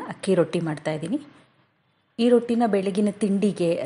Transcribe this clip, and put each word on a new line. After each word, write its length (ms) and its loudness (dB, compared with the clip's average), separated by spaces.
ಅಕ್ಕಿ 280 -4
ರೊಟ್ಟಿ 280 0
ಮಾಡ್ತಾ 280 -6
ಇದ್ದೀನಿ. 240 -6
ಈ 100 6
ರೊಟ್ಟಿನ 300 2
ಬೆಳಗಿನ 360 0
ತಿಂಡಿಗೆ, 480 0